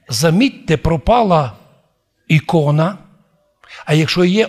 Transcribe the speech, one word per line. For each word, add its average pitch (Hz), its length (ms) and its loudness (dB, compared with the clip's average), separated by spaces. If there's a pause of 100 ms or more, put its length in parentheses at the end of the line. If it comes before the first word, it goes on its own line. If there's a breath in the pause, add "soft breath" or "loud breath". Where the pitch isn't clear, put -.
замітьте, 165 680 0
пропала 165 760 0 (760)
ікона, 156 680 0 (880 loud breath)
а 156 80 -2
якщо 160 300 0
є 208 240 0